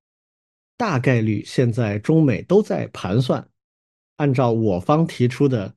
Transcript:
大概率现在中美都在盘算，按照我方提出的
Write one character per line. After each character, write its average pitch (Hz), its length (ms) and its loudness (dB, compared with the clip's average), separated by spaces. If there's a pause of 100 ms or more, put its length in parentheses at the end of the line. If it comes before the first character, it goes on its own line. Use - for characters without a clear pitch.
(760)
大 190 220 -2
概 123 240 2
率 107 240 -2
现 120 260 0
在 104 260 -2
中 156 240 2
美 120 200 0
都 202 200 2
在 156 300 -6
盘 98 300 -2
算， 131 260 -4 (680)
按 143 180 0
照 123 180 2
我 110 260 0
方 151 280 0
提 123 200 -2
出 139 220 0
的 113 280 -4